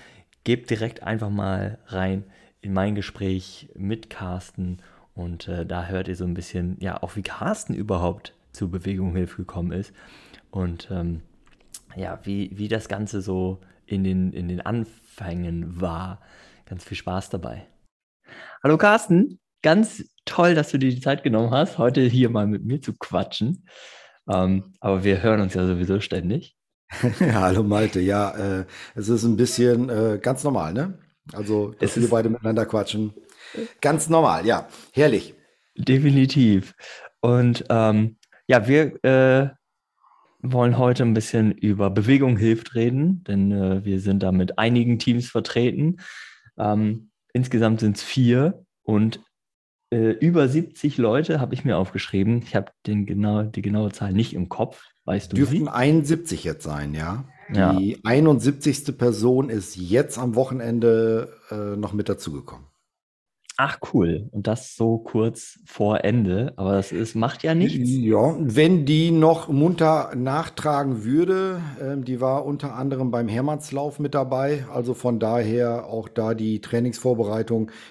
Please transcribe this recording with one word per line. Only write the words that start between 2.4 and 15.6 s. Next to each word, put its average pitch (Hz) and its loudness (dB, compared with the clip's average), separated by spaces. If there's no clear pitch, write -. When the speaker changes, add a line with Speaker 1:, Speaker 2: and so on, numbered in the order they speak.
Speaker 1:
in 98 -8
mein 98 0
Gespräch 95 -6
mit 110 -6
Carsten 90 -10
und, 87 -10
äh, 87 -6
da 87 -8
hört 92 -6
ihr 92 -6
so 92 -8
ein 87 -4
bisschen, 90 -6
ja, 95 -8
auch - -10
wie 101 -6
Carsten - -8
überhaupt 95 -4
zu 95 -6
Bewegung 95 -4
Hilf 90 -4
gekommen 87 -8
ist 95 -8
und, 87 -6
ähm, 85 -4
ja, 90 -10
wie, 101 -6
wie 104 -6
das 110 -4
Ganze 101 -6
so 92 -4
in 95 -2
den, 92 0
in 87 -8
den 90 -6
Anfängen 87 -8